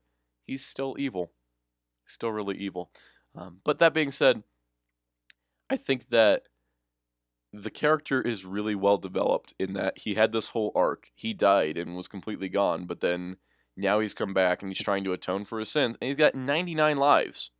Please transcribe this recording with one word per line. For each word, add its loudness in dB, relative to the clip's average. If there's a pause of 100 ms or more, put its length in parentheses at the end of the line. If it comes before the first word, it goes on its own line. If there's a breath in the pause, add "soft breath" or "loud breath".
(460)
he's -6
still -6
evil. -6 (760)
Still -6
really -4
evil. -6 (440 loud breath)
Um, -14
but -2
that 6
being 0
said, 4 (1300)
I -2
think -4
that 4 (1040)
the -8
character 0
is -2
really -2
well 4
developed -2
in -4
that -2
he -6
had 4
this -2
whole -2
arc, 0
he -6
died 4
and -6
was -8
completely -8
gone, 0
but -10
then -2 (380)
now 0
he's -2
come -6
back 2
and -8
he's -6
trying 0
to -2
atone -4
for -8
his -6
sins, 0
and -4
he's -4
got 4
ninety-nine 0
lives. 2